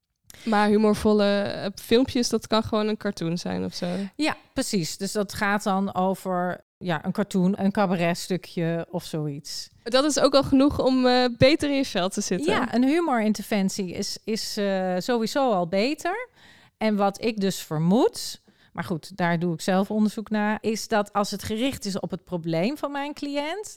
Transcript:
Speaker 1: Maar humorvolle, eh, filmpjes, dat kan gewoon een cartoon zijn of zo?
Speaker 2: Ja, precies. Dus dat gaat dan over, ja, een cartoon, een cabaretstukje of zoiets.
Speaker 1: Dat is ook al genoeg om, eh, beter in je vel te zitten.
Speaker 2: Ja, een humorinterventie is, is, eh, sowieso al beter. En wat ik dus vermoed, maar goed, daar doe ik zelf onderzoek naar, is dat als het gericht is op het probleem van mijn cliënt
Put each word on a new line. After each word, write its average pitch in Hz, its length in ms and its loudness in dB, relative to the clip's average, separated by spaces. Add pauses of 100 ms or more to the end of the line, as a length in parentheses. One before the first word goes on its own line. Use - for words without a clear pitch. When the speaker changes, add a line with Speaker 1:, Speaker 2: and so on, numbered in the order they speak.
(440)
Speaker 1:
Maar 208 240 4
humorvolle, 208 720 4
eh, 202 340 -6
filmpjes, 247 540 2
dat 220 180 -2
kan 220 160 0
gewoon 214 260 -2
een 214 80 -2
cartoon 175 420 -4
zijn 185 260 -4
of 185 100 -6
zo? - 120 -6 (300)
Speaker 2:
Ja, 311 200 -2 (160)
precies. 202 440 -2
Dus 196 160 -6
dat 202 220 -2
gaat 202 280 0
dan 196 320 0
over, 185 680 -2 (140)
ja, 170 260 -4
een 185 80 -2
cartoon, 190 460 2
een 196 120 2
cabaretstukje 175 1200 -2
of 175 140 -6
zoiets. 151 640 -8 (140)
Speaker 1:
Dat 254 220 2
is 302 140 2
ook 277 160 4
al 262 80 6
genoeg 277 420 4
om, 254 220 4
eh, 247 180 4 (140)
beter 294 320 4
in 277 60 0
je 269 80 0
vel 190 240 -2
te 202 120 -4
zitten. 240 320 0
Speaker 2:
Ja, 359 220 0
een 247 100 4
humorinterventie 220 1080 0
is, - 320 -6
is, - 320 -4
eh, 190 420 0
sowieso 240 540 0
al 175 160 2
beter. 302 600 -2 (480)
En 214 200 0
wat 202 280 0
ik 220 160 -2
dus 190 220 -2
vermoed, 180 800 0 (320)
maar 175 120 -8
goed, - 320 -8
daar 170 220 0
doe 170 160 0
ik 160 60 -8
zelf 196 300 2
onderzoek 214 400 0
naar, 214 300 0
is 214 280 -4
dat 208 240 0
als 202 180 0
het 196 120 -8
gericht 233 420 -4
is 196 160 -4
op 180 100 -6
het - 140 -10
probleem 170 540 -2
van 285 140 -6
mijn 285 220 -6
cliënt 294 640 -6